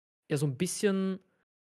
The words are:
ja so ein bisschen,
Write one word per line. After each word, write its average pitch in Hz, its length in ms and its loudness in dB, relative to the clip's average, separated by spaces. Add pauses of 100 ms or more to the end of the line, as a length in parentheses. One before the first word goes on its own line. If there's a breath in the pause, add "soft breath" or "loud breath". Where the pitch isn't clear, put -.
(300)
ja 151 80 0
so 143 80 2
ein 135 120 0
bisschen, 190 600 0 (480)